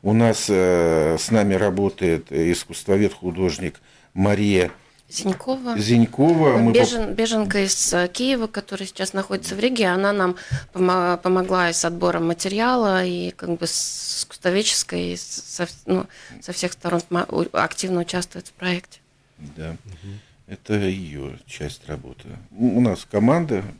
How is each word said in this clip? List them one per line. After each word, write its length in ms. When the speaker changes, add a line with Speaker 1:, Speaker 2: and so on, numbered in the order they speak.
Speaker 1:
У 100
нас, 380
э, 680
с 140
нами 220
работает 800
искусствовед-художник 1500
Мария 580
Speaker 2:
Зинькова. 680
Speaker 1:
Зинькова. 800
Мы 160
Speaker 2:
Бежен-, 360
Speaker 1:
поп- 60
Speaker 2:
беженка 480
из, 300
э, 180
Киева, 360
которая 400
сейчас 260
находится 420
в 40
Риге, 260
она 260
нам 240
помо-, 480
помогла 480
и 40
с 120
отбором 420
материала, 800
и 260
как 260
бы 100
с 540
искусствоведческой, 920
и 20
с-, 300
со, 220
ну, 220
со 120
всех 200
сторон 280
ма-, 180
у-, 240
активно 480
участвует 460
в 60
проекте. 460
Speaker 1:
Да. 480
Speaker 3:
Мгм. 340
Speaker 1:
Это 260
её 600
часть 420
работы. 400
У, 260
у 40
нас 280
команда, 540